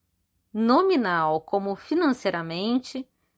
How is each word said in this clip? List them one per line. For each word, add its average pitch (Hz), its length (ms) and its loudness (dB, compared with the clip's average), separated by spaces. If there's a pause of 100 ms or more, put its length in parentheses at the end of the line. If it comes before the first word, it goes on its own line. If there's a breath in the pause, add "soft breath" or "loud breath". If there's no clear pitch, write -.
(520)
nominal 220 880 2
como 196 340 -4
financeiramente, 240 1300 -2 (280)